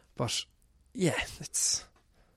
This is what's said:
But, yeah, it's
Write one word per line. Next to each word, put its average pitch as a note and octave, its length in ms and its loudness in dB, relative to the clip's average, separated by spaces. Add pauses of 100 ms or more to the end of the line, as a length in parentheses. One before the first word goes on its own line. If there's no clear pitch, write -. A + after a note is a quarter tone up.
(160)
But, - 300 0 (480)
yeah, F3+ 260 2 (200)
it's - 440 0 (540)